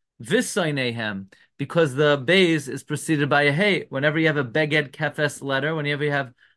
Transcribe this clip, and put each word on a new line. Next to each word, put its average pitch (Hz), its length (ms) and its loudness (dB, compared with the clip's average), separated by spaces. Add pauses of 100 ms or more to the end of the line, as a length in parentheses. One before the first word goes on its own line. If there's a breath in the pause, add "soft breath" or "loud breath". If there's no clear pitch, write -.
(240)
v'soinehem, 123 1080 -2 (260 soft breath)
because 143 380 0
the 147 220 4
beis 160 520 2
is 135 140 -8
preceded 147 460 -2
by 147 140 4
a 143 80 4
hey. 180 380 0
Whenever 143 280 0
you 160 100 2
have 147 100 0
a 131 80 -2
beged 151 480 -2
kefes 147 500 -4
letter, 139 320 -2
whenever 147 300 -4
you 147 60 -2
have 135 220 -4 (240 soft breath)